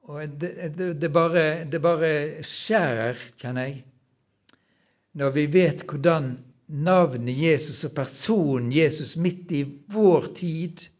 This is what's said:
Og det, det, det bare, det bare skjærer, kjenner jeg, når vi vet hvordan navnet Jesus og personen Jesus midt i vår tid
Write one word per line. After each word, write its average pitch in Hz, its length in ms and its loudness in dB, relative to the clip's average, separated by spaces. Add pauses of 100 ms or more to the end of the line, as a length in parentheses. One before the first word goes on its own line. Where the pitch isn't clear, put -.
Og 151 320 -10
det, 175 400 -8
det, 180 140 -4 (100)
det 165 80 -2
bare, 165 560 2
det 156 160 -4
bare 160 280 2 (360)
skjærer, 123 720 0 (240)
kjenner 127 240 -4
jeg, 139 140 -10 (1400)
når 139 160 0
vi 147 160 2
vet 160 400 4
hvordan 151 380 2 (420)
navnet 147 720 2
Jesus 156 460 2
og - 100 -8
personen 139 760 0
Jesus 151 440 2
midt 175 400 -2
i 143 60 0 (260)
vår 202 480 4
tid 165 480 -6 (140)